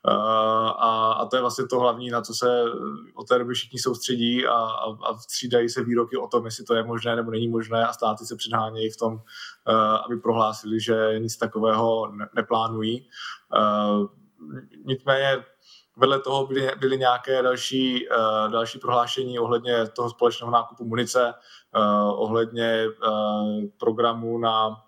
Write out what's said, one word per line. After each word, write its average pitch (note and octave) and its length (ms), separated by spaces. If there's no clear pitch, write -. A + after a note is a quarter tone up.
Eh, - 40
a, A2 1000
a A#2 140
to B2+ 100
je B2+ 40
vlastně B2 260
to B2+ 140
hlavní, B2 300
na A#2+ 120
co A2+ 120
se B2 300
od - 140
té B2+ 100
doby A#2+ 160
všichni - 240
soustředí A#2+ 680
a, A#2+ 60
a, A2+ 520
a A#2 140
střídají A#2+ 500
se B2+ 160
výroky A#2+ 320
o B2 120
tom, A#2 160
jestli A2+ 200
to A#2 100
je A2+ 100
možné A#2 320
nebo A2+ 140
není A2+ 180
možné, A2+ 380
a A#2 60
státy A2+ 340
se A2 100
předhánějí A2 540
v - 60
tom, A2 240
eh, A2+ 40
aby A#2+ 100
prohlásili, A2 640
že A2 380
nic A2+ 180
takového A2 760
ne-, G2+ 220
neplánují. A2+ 760
Eh, G#2 500
nicméně C3+ 600
vedle C3+ 240
toho C3+ 260
byly, C3+ 240
byly C3 180
nějaké B2+ 440
další, B2+ 680
eh, A2 400
další A2+ 300
prohlášení B2 600
ohledně A#2 500
toho A#2+ 220
společného A#2 420
nákupu A#2 320
munice, A#2 480
eh, - 480
ohledně, A2+ 840
eh, G#2+ 760
programu A#2 600
na A2 500